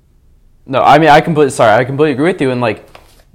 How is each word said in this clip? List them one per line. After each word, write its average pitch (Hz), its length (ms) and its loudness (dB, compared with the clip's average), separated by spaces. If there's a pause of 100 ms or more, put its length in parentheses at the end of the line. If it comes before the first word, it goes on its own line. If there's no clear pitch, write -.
(680)
No, 143 160 -2
I 139 160 4
mean, 160 100 2
I 151 140 4
completely, 151 280 -2
sorry, 117 220 0
I 120 120 0
completely 139 280 -4
agree 151 200 -2
with 180 100 -6
you. 131 80 -2
And, 123 100 -6
like, 110 260 -6 (480)